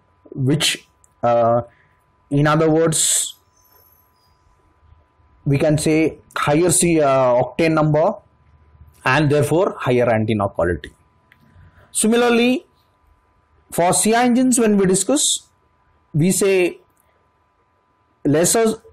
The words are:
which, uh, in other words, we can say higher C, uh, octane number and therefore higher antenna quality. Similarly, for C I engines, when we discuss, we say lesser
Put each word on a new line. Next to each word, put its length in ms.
which, 520
uh, 380
in 160
other 240
words, 680
we 140
can 180
say 400
higher 360
C, 320
uh, 320
octane 400
number 400
and 240
therefore 500
higher 300
antenna 400
quality. 420
Similarly, 760
for 200
C 220
I 100
engines, 340
when 200
we 80
discuss, 600
we 160
say 480
lesser 560